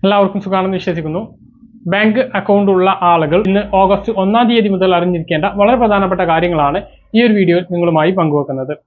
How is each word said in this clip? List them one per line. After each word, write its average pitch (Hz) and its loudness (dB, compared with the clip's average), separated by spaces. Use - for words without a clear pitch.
എല്ലാവർക്കും 202 0
സുഖാണെന്ന് 190 -2
വിശ്വസിക്കുന്നു. 165 -6
ബാങ്ക് 214 2
അക്കൗണ്ട് 202 0
ഉള്ള 185 2
ആളുകൾ 165 2
ഇന്ന് 202 0
ഓഗസ്റ്റ് 196 0
ഒന്നാം 220 2
തീയതി 226 2
മുതൽ 185 0
അറിഞ്ഞിരിക്കേണ്ട 170 -2
വളരെ 226 4
പ്രധാനപ്പെട്ട 196 0
കാര്യങ്ങളാണ് 165 0
ഈ - 4
ഒരു 220 2
വീഡിയോയിൽ 175 2
നിങ്ങളുമായി 170 0
പങ്കുവെക്കുന്നത്. 147 -2